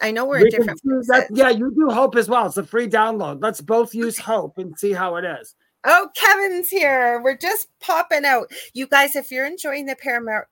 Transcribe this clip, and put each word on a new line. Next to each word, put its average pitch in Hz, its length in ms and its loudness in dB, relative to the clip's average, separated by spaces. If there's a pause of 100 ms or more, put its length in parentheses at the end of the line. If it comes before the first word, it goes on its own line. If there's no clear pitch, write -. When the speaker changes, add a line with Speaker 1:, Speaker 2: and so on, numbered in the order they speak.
Speaker 1:
I 220 100 0
know 226 140 -2
we're 277 160 0
Speaker 2:
We 214 60 10
Speaker 1:
in 226 60 8
Speaker 2:
can 226 80 0
Speaker 1:
different 208 220 -2
Speaker 2:
do 262 260 0
that. 254 200 4
Speaker 1:
places. 214 100 -4
Speaker 2:
Yeah, 262 120 6
you 240 240 0
do 302 160 2
Hope 240 260 2
as 214 120 2
well. 233 180 2
It's - 100 -6
a 190 80 -4
free 226 240 -4
download. 214 540 -2
Let's 214 180 -4
both 220 340 0
use 226 240 -4
Speaker 1:
Okay. - 60 -12
Speaker 2:
Hope 190 340 -4
and 180 200 -12
see 202 140 -2
how 180 240 -4
it 175 80 -6
is. 135 300 -10 (300)
Speaker 1:
Oh, 339 300 4
Kevin's 392 560 2
here. 262 520 0
We're 262 140 0
just 392 320 -4 (120)
popping 330 440 -2
out. 262 260 0 (220)
You 262 140 -8
guys, 277 300 2
if 269 140 -8
you're 262 160 -4
enjoying 294 380 -8
the 269 120 -8
param-, 233 540 -6